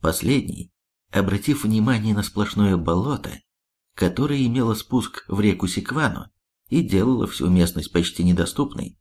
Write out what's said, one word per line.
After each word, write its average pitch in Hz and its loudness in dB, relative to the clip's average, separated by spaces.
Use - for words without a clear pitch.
Последний, - -2
обратив 101 0
внимание 110 2
на 104 0
сплошное 101 0
болото, 90 -2
которое 135 0
имело 117 2
спуск - -4
в 98 -4
реку 101 2
Секвану 127 -4
и 147 2
делало 110 2
всю - -2
местность 87 2
почти 87 0
недоступной 90 0